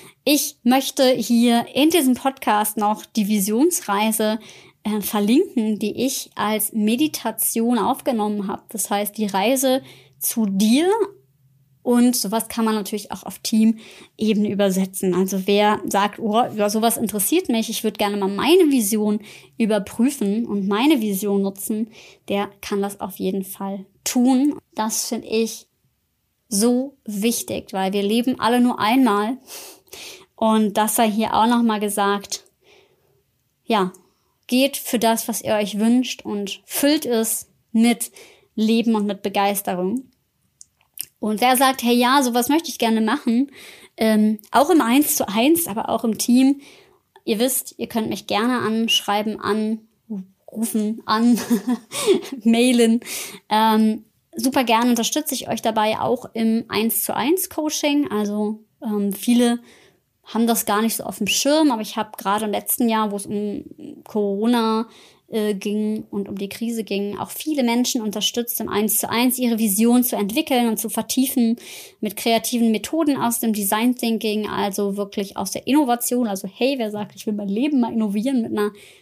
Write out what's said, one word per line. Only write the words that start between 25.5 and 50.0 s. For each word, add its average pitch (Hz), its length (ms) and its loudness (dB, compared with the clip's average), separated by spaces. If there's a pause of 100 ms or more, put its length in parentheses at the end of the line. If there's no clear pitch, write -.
so 247 560 0
wichtig, 208 640 -4
weil 190 220 -2
wir 202 80 0
leben 233 380 0
alle 247 220 2
nur 240 180 2
einmal. 226 580 2 (960)
Und 220 420 2
das 214 180 2
sei 233 120 4
hier 214 280 0
auch 214 100 4
noch 240 160 4
mal 220 180 2
gesagt. 202 640 -2 (1160)
Ja, 190 300 0 (540)
geht 269 280 2
für - 220 -4
das, 226 300 2
was 220 160 -6
ihr 220 100 -2
euch 208 240 -2
wünscht 240 480 2
und 202 400 -6
füllt 302 400 0
es 226 420 -2 (240)
mit 226 400 2 (440)
Leben 226 400 2
und 208 100 0
mit 202 160 -4
Begeisterung. 196 880 -2 (1160)
Und 208 160 -2
wer 254 160 4
sagt, 262 240 2
„Hey, 240 140 4
ja, 247 260 4
sowas 247 280 0
möchte 311 200 0
ich - 80 -10
gerne 226 240 2
machen“, 240 500 0 (460)
ähm, 214 400 2 (140)
auch 277 180 4
im 349 100 6
Eins 262 360 2
zu - 120 -2
eins, 247 380 2
aber 208 240 -6
auch - 140 -2
im 220 160 0
Team. 269 420 4 (640)
Ihr 214 160 -2
wisst, 254 400 -2
ihr 233 80 -6
könnt 226 220 -4
mich 208 180 -8
gerne 233 320 0
anschreiben, 220 800 -2
anrufen, 214 1700 -4